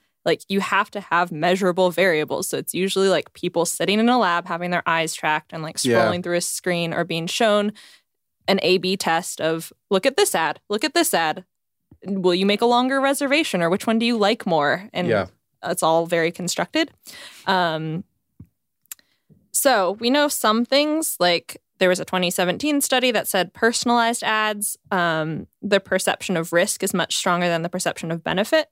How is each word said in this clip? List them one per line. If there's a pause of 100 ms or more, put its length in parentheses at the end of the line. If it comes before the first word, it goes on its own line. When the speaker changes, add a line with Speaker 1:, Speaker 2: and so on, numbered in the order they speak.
(240)
Speaker 1:
like,
you
have
to
have
measurable
variables.
So
it's
usually,
like,
people
sitting
in
a
lab
having
their
eyes
tracked
and,
like,
Speaker 2:
Yeah.
Speaker 1:
scrolling
through
a
screen
or
being
shown (760)
an
A
B
test
of, (180)
"Look
at
this
ad,
look
at
this
ad. (640)
Will
you
make
a
longer
reservation,
or
which
one
do
you
like
more?"
And
Speaker 2:
Yeah. (360)
Speaker 1:
it's
all
very
constructed. (560)
Um, (1500)
so
we
know
some
things,
like (160)
there
was
a
twenty
seventeen
study
that
said
personalized
ads, (140)
um, (160)
the
perception
of
risk
is
much
stronger
than
the
perception
of
benefit.